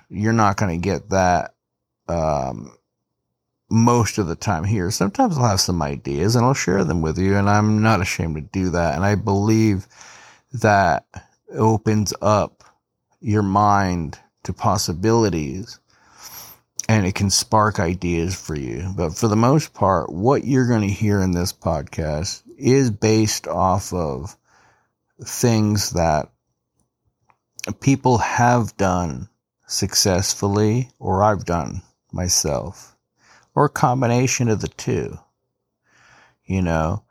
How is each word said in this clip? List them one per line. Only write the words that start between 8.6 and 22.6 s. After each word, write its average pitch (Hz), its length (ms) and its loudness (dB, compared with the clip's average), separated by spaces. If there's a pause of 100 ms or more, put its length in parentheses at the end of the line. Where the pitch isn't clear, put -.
that. 82 260 0
And 82 80 -2
I 101 120 2
believe 104 720 0 (640)
that 101 520 2 (480)
opens 107 680 0
up 98 420 0 (560)
your 104 240 0
mind 98 760 0 (240)
to 92 100 -8
possibilities, 95 1300 -2 (1080)
and 107 180 4
it 98 100 -2
can 101 140 0
spark 107 520 0
ideas 87 520 -2
for 80 220 -10
you. 69 400 -8
But 80 220 -4
for 117 100 0
the 107 80 2
most 131 380 2
part, 95 400 0
what 113 320 0
you're 131 240 2
gonna 107 180 2
hear 101 320 0
in 92 120 0
this 87 200 0
podcast 78 920 -4 (140)
is 131 320 4